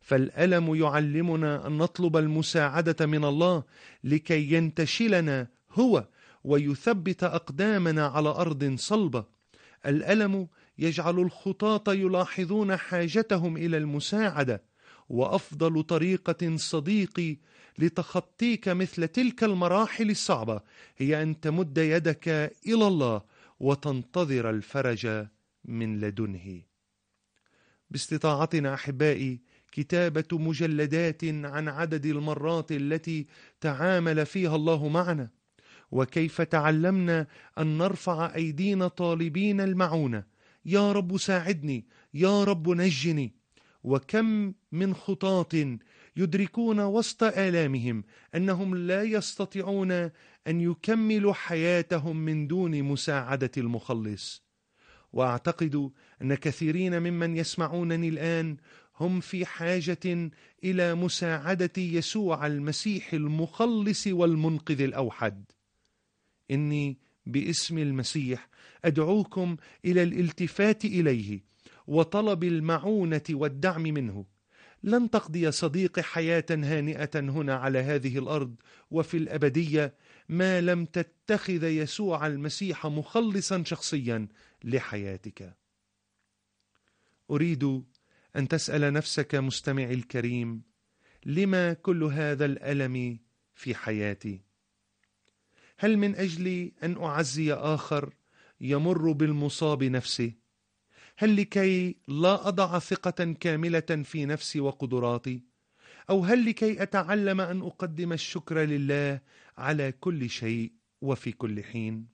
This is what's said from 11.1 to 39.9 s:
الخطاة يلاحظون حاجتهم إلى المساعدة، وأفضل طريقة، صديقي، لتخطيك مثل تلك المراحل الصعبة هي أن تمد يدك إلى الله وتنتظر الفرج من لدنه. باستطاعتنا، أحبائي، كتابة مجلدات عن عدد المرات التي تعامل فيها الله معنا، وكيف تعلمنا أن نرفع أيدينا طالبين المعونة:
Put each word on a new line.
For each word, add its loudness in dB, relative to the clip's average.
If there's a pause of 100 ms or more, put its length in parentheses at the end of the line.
الخطاة 0
يلاحظون 0
حاجتهم 0
إلى 0
المساعدة، 0 (460)
وأفضل 0
طريقة، 0
صديقي، 0 (420)
لتخطيك 0
مثل 0
تلك 0
المراحل 2
الصعبة 0 (360)
هي 2
أن -2
تمد 0
يدك 2 (400)
إلى 6
الله 2 (380)
وتنتظر 0
الفرج -2 (380)
من -4
لدنه. -6 (1300)
باستطاعتنا، -2
أحبائي، -2 (320)
كتابة -2
مجلدات 0
عن -4
عدد -2
المرات -2
التي -2 (340)
تعامل 2
فيها 0
الله 2
معنا، 0 (640)
وكيف 0
تعلمنا 2 (300)
أن 0
نرفع -2
أيدينا 0
طالبين 0
المعونة: 2 (420)